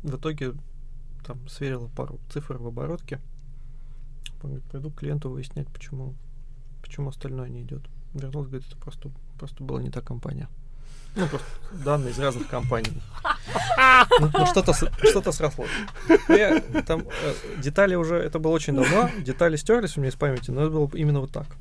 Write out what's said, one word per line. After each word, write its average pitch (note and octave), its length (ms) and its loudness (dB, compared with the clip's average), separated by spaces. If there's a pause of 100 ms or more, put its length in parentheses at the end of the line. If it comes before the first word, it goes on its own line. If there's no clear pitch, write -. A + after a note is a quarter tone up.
в C#3+ 140 -4
итоге C#3+ 360 -4 (720)
там B2+ 220 -10
сверила B2+ 400 -6
пару B2+ 320 -8 (100)
цифр C#3+ 280 -8
в A#2+ 100 -8
оборотке. C3+ 520 -6 (1200)
Он C#3 60 -8
говорит: C3+ 220 -8
«Пойду C#3+ 200 -8
к - 80 -12
клиенту D3 300 -4
выяснять, C3+ 400 -8
почему, C3 440 -10 (680)
почему - 280 -8
остальное B2+ 400 -8
не A#2+ 140 -10
идет». C3+ 180 -10 (320)
Вернулась, C#3 360 -6
говорит: C3+ 180 -10
«Это - 100 -14
просто, C#3 320 -12 (300)
просто C#3 240 -12
была C3 180 -4
не B2+ 80 -4
та B2+ 120 -6
компания». B2+ 460 -6 (680)
Ну, F#3 120 0
просто C#3+ 200 -4 (360)
данные C#3+ 280 2
из G#2+ 80 -4
разных C3+ 280 0
компаний. A#2+ 440 0 (1300)
Ну, - 180 6
ну, F#4 80 8
что-то - 280 6
с-, - 180 4 (180)
что-то F#3+ 220 4
срослось. D3 400 0 (580)
Ну, E4 60 10
я G#3+ 260 6 (240)
там, - 220 0
э, - 260 -4 (240)
детали F3+ 380 4
уже, E3+ 220 2
это E3 220 -2
было D#3+ 120 2
очень D#3 240 2
давно, D#3 340 6 (160)
детали E3 300 2
стерлись G#3+ 420 2
у C#3+ 40 -2
меня C3 80 0
из - 60 -4
памяти, C3 360 -2
но C3 100 0
это D#3 100 2
было D3+ 220 2
именно D3 280 2
вот C#3 100 -6
так. - 160 -6 (140)